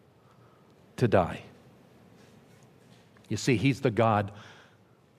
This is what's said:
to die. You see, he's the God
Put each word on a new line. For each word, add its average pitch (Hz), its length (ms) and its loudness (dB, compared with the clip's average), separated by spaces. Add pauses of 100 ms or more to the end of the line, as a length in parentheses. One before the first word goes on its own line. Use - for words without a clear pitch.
(1000)
to 123 100 2
die. 87 340 0 (1900)
You 110 80 -6
see, 127 200 0
he's 120 240 0
the 131 100 0
God 104 400 2 (880)